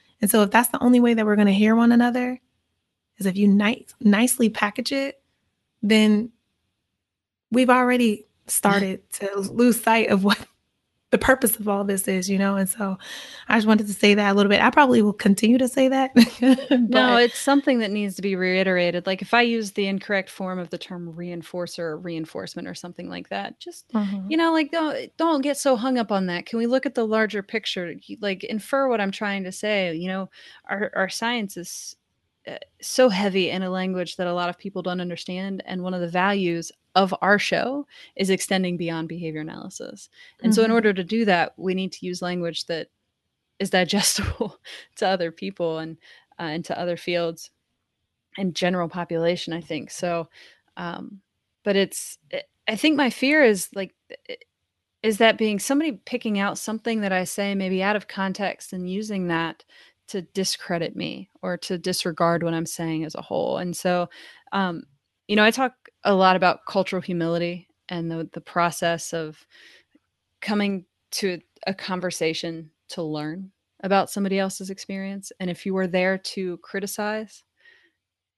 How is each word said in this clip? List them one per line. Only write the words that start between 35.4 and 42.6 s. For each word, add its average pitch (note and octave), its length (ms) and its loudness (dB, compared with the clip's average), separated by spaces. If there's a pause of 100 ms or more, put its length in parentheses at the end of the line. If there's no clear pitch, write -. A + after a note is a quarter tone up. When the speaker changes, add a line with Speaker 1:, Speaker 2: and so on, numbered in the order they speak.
Speaker 2:
And F3+ 180 -8
one F#3 100 -4
of F3+ 80 -4
the F3 80 -4
values F3+ 640 0 (240)
of F#3 260 4
our G3+ 160 6
show B3+ 480 -2 (300)
is F#3+ 140 0
extending F#3 480 0
beyond E3 320 -4
behavior D#3+ 320 -8
analysis. - 680 -14 (320)
And A3 140 4
so F#3+ 60 6
in A3 60 6
Speaker 1:
Mm-hmm. A3+ 80 4
Speaker 2:
order A3 180 4
to F#3 100 -4
do A3 220 0
that, F3+ 320 2
we F#3 180 -2
need F#3 180 -4
to - 120 -14
use F3+ 160 -8
language F3 460 -6